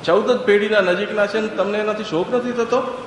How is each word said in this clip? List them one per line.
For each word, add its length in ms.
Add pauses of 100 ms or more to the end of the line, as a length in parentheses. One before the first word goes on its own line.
ચૌદ 280
જ 40
પેઢીના 440
નજીકના 460
છે 140
ને 80
તમને 300
એનાથી 260
શોખ 300
નથી 180
થતો? 540